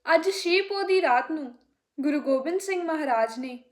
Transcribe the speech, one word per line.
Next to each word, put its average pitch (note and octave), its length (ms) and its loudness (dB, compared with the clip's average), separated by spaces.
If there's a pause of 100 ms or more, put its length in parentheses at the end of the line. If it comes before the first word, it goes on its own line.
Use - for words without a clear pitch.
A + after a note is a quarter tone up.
(140)
ਅੱਜ E4 160 4
ਛੇ F4+ 300 2
ਪੋਹ G4 220 -4
ਦੀ F#4+ 200 2
ਰਾਤ B3+ 280 2
ਨੂੰ C#4+ 280 -8 (420)
ਗੁਰੂ D4 200 0
ਗੋਬਿੰਦ C4+ 400 0
ਸਿੰਘ F#4+ 220 -4
ਮਹਾਰਾਜ B3+ 560 0
ਨੇ B3 340 -10